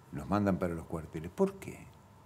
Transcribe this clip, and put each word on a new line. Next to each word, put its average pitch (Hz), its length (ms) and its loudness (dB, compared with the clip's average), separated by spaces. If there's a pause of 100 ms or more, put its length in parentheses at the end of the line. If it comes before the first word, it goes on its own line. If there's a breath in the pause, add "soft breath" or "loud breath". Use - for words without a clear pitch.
(120)
los - 160 -6
mandan 98 300 4
para 85 160 0
los 82 100 -6
cuarteles. 80 460 -6
¿Por 196 240 4
qué? - 320 -12 (400)